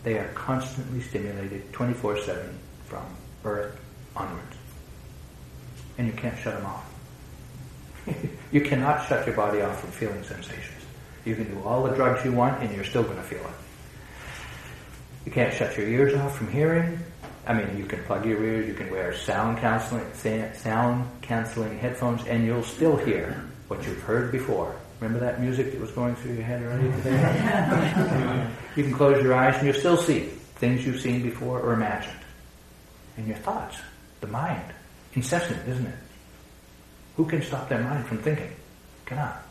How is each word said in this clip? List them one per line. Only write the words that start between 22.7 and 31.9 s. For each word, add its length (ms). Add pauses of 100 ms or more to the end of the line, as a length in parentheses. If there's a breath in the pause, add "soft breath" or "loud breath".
hear 460 (240)
what 180
you've 160
heard 300
before. 420 (260)
Remember 260
that 160
music 300
that 100
was 100
going 240
through 200
your 80
head 200
earlier 280 (120)
today? 1500
<laughs> 40 (200)
You 60
can 100
close 300
your 100
eyes 220
and 100
you'll 100
still 220
see 220 (400)
things 260
you've 160
seen 220
before 360
or 140
imagined. 400 (1040)